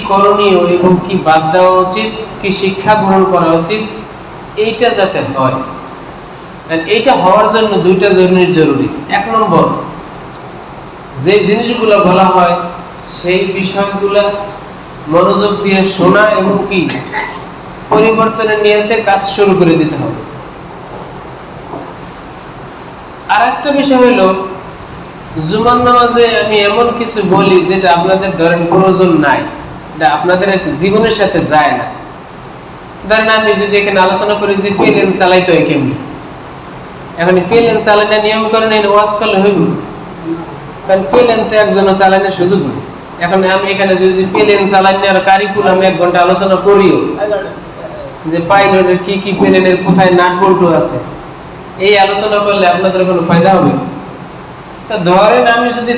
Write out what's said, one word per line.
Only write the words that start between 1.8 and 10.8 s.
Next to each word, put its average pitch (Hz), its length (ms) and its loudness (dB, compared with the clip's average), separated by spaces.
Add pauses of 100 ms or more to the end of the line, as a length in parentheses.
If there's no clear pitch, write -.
কি 196 100 0
শিক্ষা 196 420 0
গ্রহণ 190 300 2
করা 165 280 2
উচিত, 208 300 0 (760)
এইটা 220 320 0
যাতে 190 300 0
হয়। 135 400 -2 (1120)
আর 165 180 -4
এইটা 233 240 2
হওয়ার 202 400 2
জন্য 214 240 2
দুইটা 185 320 2
জিনিস 180 480 4
জরুরি। 147 320 2 (200)
এক 202 240 -2
নম্বর, 170 320 2 (1500)